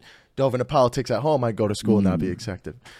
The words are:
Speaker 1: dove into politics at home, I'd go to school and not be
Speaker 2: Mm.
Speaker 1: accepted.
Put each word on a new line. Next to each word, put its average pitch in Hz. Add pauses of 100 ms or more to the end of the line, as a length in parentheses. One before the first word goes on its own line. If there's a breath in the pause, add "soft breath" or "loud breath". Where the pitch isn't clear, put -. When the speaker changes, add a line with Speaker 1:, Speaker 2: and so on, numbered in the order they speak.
(340 soft breath)
Speaker 1:
dove 131
into 123
politics 131
at 110
home, 143
I'd 113
go 107
to 104
school 104
and 98
not 92
be 90
Speaker 2:
Mm. 87
Speaker 1:
accepted. 87 (240 loud breath)